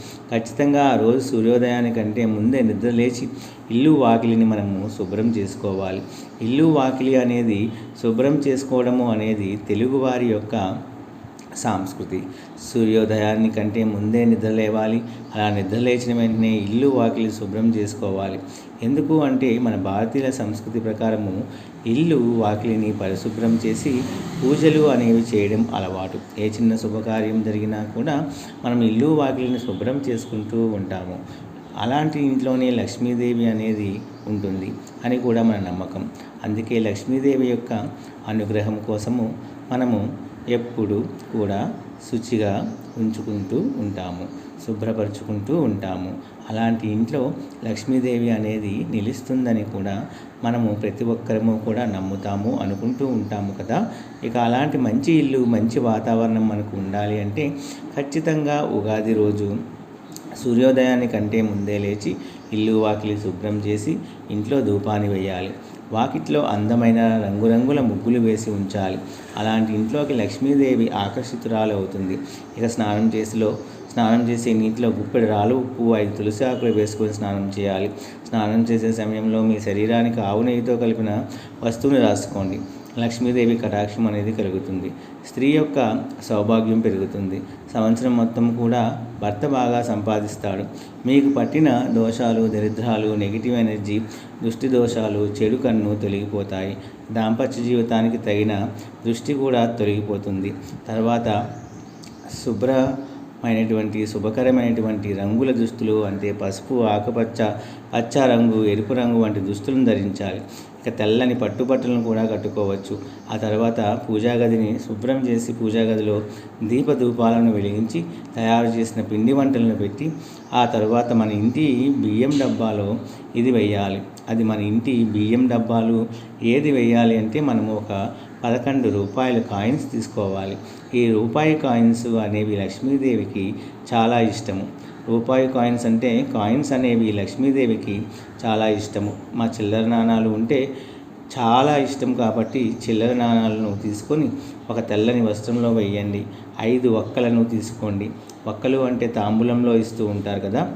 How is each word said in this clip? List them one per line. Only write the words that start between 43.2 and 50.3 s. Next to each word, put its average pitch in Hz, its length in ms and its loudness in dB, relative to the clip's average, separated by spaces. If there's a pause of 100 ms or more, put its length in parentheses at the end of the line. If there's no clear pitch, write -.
ఉంటాము, 95 680 -4 (420)
శుభ్రపరుచుకుంటూ 110 960 -4
ఉంటాము. 95 500 -2 (380)
అలాంటి 113 380 0
ఇంట్లో 123 460 0 (360)
లక్ష్మీదేవి 120 600 0
అనేది 107 600 -2
నిలుస్తుందని 117 720 -2
కూడా 98 320 -6 (480)